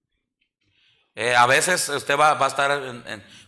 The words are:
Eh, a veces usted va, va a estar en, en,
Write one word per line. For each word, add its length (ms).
Eh, 180
a 120
veces 420
usted 280
va, 180
va 120
a 20
estar 220
en, 360
en, 200